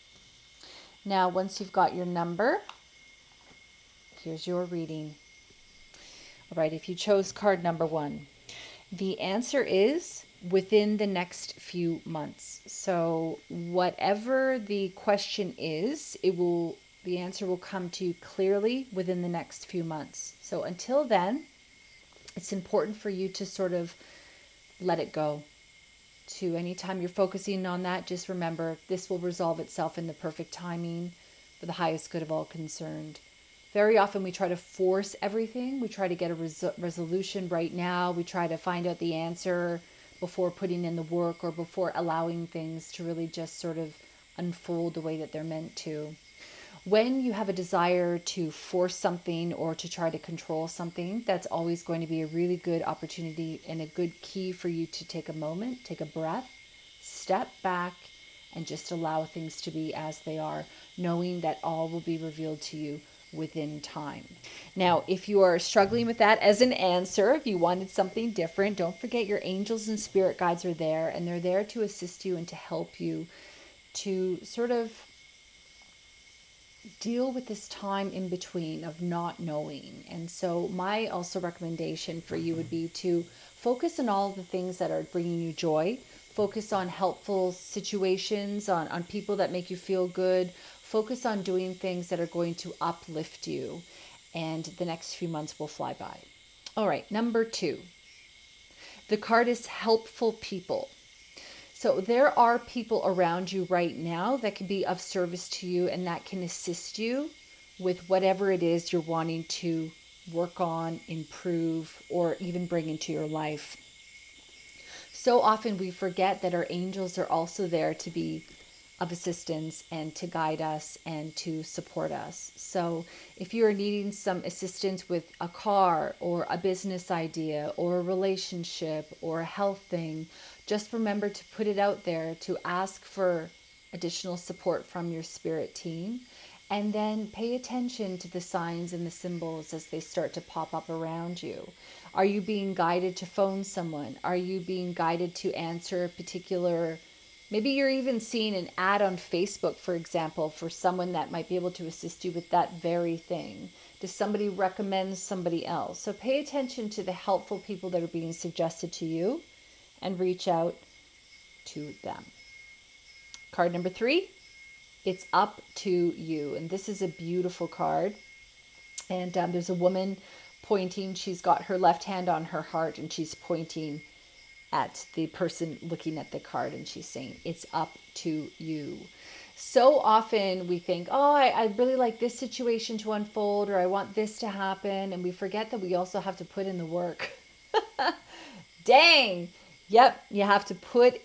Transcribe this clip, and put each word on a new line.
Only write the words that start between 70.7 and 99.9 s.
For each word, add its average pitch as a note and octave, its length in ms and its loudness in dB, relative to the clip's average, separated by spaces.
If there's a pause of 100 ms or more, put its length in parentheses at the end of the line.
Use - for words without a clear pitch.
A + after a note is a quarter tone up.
there, D#3+ 340 2
and E3+ 180 -2
they're F3 140 -2
there F#3 240 2
to A3+ 160 -4
assist G3+ 460 -4
you F3+ 100 0
and E3 120 -6
to E3 80 -12
help E3+ 440 -6
you E3 260 -4 (680)
to F#3 500 -2
sort A#3+ 260 -2
of A#3 220 0 (2000)
deal B3 320 0
with B3+ 140 -6
this G#3 220 -8
time G3 420 -2
in F#3 180 -4
between E3 560 -4
of D#3+ 160 -8
not F3 400 -2
knowing. D3+ 720 -6
And E3+ 180 -8
so F3 400 -2
my G3+ 380 0
also F3+ 340 -4
recommendation E3 800 -4
for E3 160 -6
you E3 200 -2
would E3 120 -4
be E3 200 -2
to E3+ 360 0 (300)
focus B3+ 460 0
on B3 80 2
all G3 240 2
the F#3+ 100 -10
things F3+ 360 -4
that D#3+ 120 0
are D#3+ 140 0
bringing E3+ 360 0
you E3 120 -2
joy. E3 480 2 (340)
Focus G#3 380 0
on F#3+ 160 2
helpful F#3 640 0
situations, G3+ 1160 -2
on, E3 200 2
on F3 160 -4
people G3+ 320 -2
that F#3 160 2
make F3+ 180 -4
you F#3 60 -4
feel F3+ 320 0
good. F#3 420 4 (320)
Focus A3 420 0
on G#3+ 180 0
doing F#3 320 0
things F3+ 340 -4
that E3+ 120 0
are E3+ 60 0
going E3+ 300 0
to - 240 -8
uplift E3 640 -4
you, D3+ 340 -6 (540)
and D#3+ 320 -4 (100)
the F3+ 80 -4
next E3 300 -6
few F3+ 120 -6
months D#3 320 -6
will D3+ 100 -6
fly C3 260 -6
by. - 240 -12 (580)
All G#3+ 100 2
right, D3+ 240 0
number A3+ 360 2
two. E3 320 -2 (1300)
The G#3+ 80 4
card A#3 320 4
is A#3 180 0
helpful A3+ 640 0 (100)